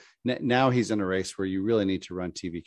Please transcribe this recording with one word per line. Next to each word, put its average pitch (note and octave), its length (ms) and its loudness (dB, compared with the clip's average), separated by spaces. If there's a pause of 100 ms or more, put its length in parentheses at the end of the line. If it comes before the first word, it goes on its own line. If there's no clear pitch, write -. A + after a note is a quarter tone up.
(280)
n-, B2+ 140 -2
now B2+ 300 4
he's A#2+ 200 2
in G#2+ 80 0
a G2 60 0
race F#2 320 -2
where F#2+ 80 -4
you F#2+ 160 -2
really G#2+ 240 2
need F#2+ 180 0
to F2+ 120 -12
run F2+ 160 -6
T F2 180 -10
V E2 180 -10